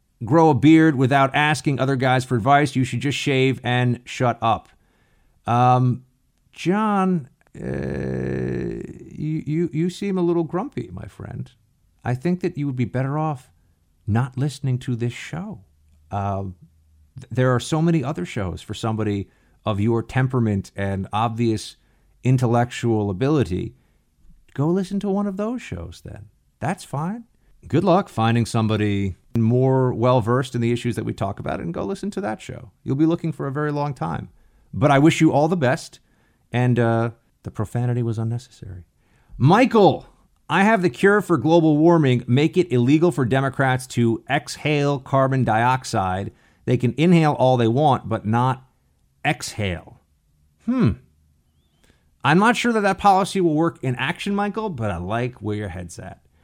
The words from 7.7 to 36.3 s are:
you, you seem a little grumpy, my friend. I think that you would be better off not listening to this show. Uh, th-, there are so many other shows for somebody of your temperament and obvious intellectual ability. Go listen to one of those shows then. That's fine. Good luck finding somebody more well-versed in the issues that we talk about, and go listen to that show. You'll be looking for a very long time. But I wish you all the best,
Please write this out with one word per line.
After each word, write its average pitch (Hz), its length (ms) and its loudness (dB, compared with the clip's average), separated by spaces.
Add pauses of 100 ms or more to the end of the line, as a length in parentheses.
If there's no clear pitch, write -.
you, 160 260 -2
you 165 160 -2
seem 190 300 -4
a 180 40 0
little 170 220 0
grumpy, 175 480 -8
my - 140 -12
friend. - 440 -14 (540)
I 120 100 -4
think 175 260 -2
that 180 180 -6
you 143 80 -4
would 135 100 -6
be 127 80 -2
better 135 320 -4
off 156 340 -6 (560)
not 120 300 0
listening 131 440 -4
to 127 140 -6
this 117 200 -4
show. 170 460 -12 (500)
Uh, 101 320 -4 (760)
th-, - 120 -20
there 127 240 2
are 117 60 0
so 156 200 -2
many 165 240 2
other 165 220 -6
shows 90 340 -6
for - 140 -12
somebody 107 540 -4 (360)
of 104 160 -2
your 117 220 0
temperament 120 760 -2
and 98 360 -4
obvious 113 640 -2 (460)
intellectual 120 880 0
ability. 92 640 -2 (800)
Go 143 140 -2
listen 190 320 -2
to 202 80 -6
one 202 180 -2
of 190 100 -8
those 226 240 -6
shows 85 440 -14
then. - 240 -18 (320)
That's 160 240 -6
fine. 185 400 -8 (420)
Good 127 160 0
luck 180 260 2
finding 113 380 2
somebody 104 680 0 (200)
more 127 560 2
well-versed 123 600 0
in 117 60 -4
the 117 120 0
issues 120 220 -2
that 110 100 -6
we 113 80 -4
talk 98 280 -6
about, - 200 -6
and 170 140 -8
go 175 100 -6
listen 196 280 -8
to - 80 -10
that 208 200 -8
show. - 300 -16 (140)
You'll 127 100 -4
be 151 120 2
looking 165 260 -2
for 147 140 -8
a 139 60 -8
very 151 200 -4
long 147 200 -4
time. 156 360 -8 (440)
But 127 180 2
I 139 100 6
wish 160 200 6
you 160 120 6
all 147 160 4
the 185 80 -2
best, 143 420 -2 (540)